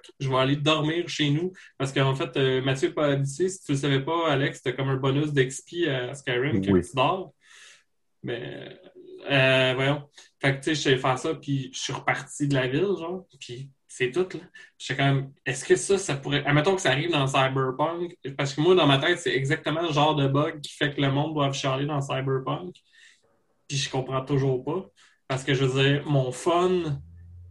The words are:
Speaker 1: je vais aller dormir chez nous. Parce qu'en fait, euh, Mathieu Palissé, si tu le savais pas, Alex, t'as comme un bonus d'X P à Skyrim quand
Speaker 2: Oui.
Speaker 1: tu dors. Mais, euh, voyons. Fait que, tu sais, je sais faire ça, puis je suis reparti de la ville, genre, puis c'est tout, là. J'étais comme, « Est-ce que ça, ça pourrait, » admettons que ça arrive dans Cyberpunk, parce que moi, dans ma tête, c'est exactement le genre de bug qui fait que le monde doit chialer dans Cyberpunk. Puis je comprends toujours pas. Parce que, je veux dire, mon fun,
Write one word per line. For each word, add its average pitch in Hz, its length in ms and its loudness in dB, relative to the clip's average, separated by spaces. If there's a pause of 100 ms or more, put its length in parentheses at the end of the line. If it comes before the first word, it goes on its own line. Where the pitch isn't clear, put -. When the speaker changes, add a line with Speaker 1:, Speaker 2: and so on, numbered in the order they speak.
(200)
Speaker 1:
je 139 100 -4
vais 127 80 0
aller 135 180 4
dormir 156 520 0
chez 147 220 0
nous. 170 240 0 (240)
Parce 135 160 -2
qu'en 135 220 2
fait, 151 200 -6
euh, 131 280 2
Mathieu 139 300 0
Palissé, 143 560 0
si - 140 -10
tu - 100 -4
le 135 40 0
savais 139 240 0
pas, 165 300 -2
Alex, 139 300 -2
t'as 127 120 -4
comme 135 160 -2
un 135 80 0
bonus 143 360 0
d'X 131 280 0
P 170 280 -4
à 127 240 -4
Skyrim 120 520 -2
quand 98 80 2
Speaker 2:
Oui. 87 80 4
Speaker 1:
tu - 140 -12
dors. 160 360 0 (920)
Mais, - 560 -10 (500)
euh, 131 460 4
voyons. 135 280 0 (360)
Fait 135 200 2
que, - 40 -14
tu - 0 -
sais, 156 120 0
je 143 60 -4
sais 135 160 4
faire 131 200 2
ça, 160 180 -4
puis 135 380 -4
je - 60 -10
suis - 140 -6
reparti - 540 -4
de 139 80 0
la 127 120 2
ville, 175 320 0
genre, 180 260 -8 (140)
puis 127 300 -14 (180)
c'est 127 240 -4
tout, 185 220 0
là. 160 60 -10 (400)
J'étais 135 240 -4
comme, « 139 280 2 (140)
Est-ce - 200 -6
que 180 100 6
ça, 190 240 2
ça 147 160 -4
pourrait, » 143 320 -2
admettons 151 280 4
que 185 60 -6
ça 139 80 2
arrive 151 220 0
dans 139 160 2
Cyberpunk, 135 880 0 (180)
parce 139 200 -2
que 151 60 -2
moi, 180 120 6
dans 165 140 6
ma 139 100 6
tête, 170 220 0
c'est - 160 -2
exactement 151 480 -2
le 165 100 -2
genre 151 220 4
de 139 120 2
bug 151 340 0
qui - 120 -14
fait 143 200 -2
que - 80 -6
le 139 100 2
monde 151 240 0
doit 139 160 0
chialer 135 340 -2
dans 147 160 -2
Cyberpunk. 135 760 -4 (920)
Puis 139 100 -6
je - 140 -4
comprends 131 340 -4
toujours 135 400 2
pas. 175 200 -4 (440)
Parce 131 160 -4
que, 139 80 2
je 131 100 2
veux 131 180 2
dire, 143 240 4
mon 135 260 2
fun, 175 680 2 (520)